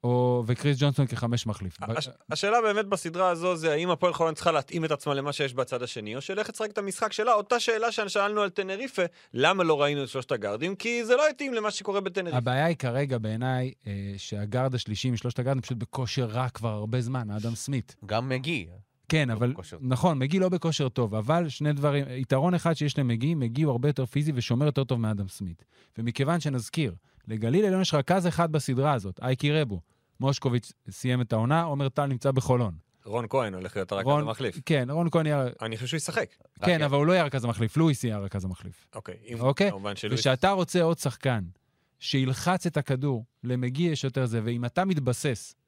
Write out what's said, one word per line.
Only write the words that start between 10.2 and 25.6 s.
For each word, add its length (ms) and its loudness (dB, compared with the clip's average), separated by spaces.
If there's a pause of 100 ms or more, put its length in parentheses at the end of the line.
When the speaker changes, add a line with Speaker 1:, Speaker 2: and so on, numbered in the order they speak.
Speaker 2:
הגארדים? 440 -2
כי 280 -2
זה 120 4
לא 120 4
התאים 260 -4
למה 160 0
שקורה 300 -2
בטנריפה. 360 -4
Speaker 1:
הבעיה 280 0
היא 120 2
כרגע 420 -2
בעיניי, 540 -2 (140)
אה, 60 -6 (240)
שהגארד 580 -2
השלישי 360 -2
משלושת 280 -4
הגארדים 240 -2
פשוט 160 -6
בכושר 460 -4
רע 240 -2
כבר 200 -6
הרבה 320 -2
זמן, 300 -4
אדם 240 -4
סמית. 420 -6 (100)
Speaker 3:
גם 220 0
מגי. 380 -2 (420)
Speaker 1:
כן, 200 4
Speaker 3:
לא 60 0
Speaker 1:
אבל, 180 2
Speaker 3:
בכושר 240 -10
טוב. 120 -6
Speaker 1:
נכון, 300 4
מגי 200 2
לא 100 4
בכושר 400 0
טוב, 260 0
אבל 340 2
שני 240 0
דברים, 380 2
יתרון 440 2
אחד 200 2
שיש 240 0
למגי, 360 2
מגי 280 0
הוא 100 4
הרבה 160 2
יותר 180 0
פיזי 280 0
ושומר 320 2
יותר 180 2
טוב 160 0
מאדם 280 -2
סמית. 360 -10 (340)